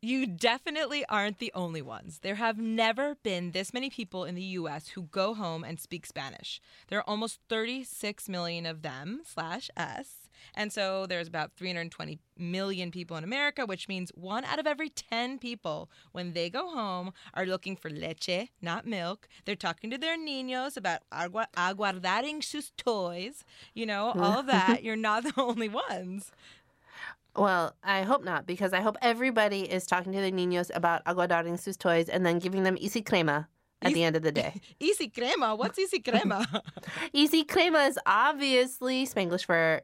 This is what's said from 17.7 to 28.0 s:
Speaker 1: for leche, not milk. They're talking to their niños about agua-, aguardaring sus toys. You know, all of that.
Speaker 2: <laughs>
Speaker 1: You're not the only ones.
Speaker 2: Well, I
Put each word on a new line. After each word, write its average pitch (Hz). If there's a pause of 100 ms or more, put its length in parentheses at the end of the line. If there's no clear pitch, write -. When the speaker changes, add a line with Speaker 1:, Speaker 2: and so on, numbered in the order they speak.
Speaker 1:
for 175
leche, 165 (120)
not 175
milk. 196 (180)
They're 202
talking 190
to 262
their 320
niños 262
about 185 (120)
agua-, 180
aguardaring 196
sus -
toys. 190 (300)
You 220
know, 214
all 202
of 269
that. 214
Speaker 2:
<laughs> -
Speaker 1:
You're 220
not 220
the 277
only 233
ones. 196 (1000)
Speaker 2:
Well, 185
I 196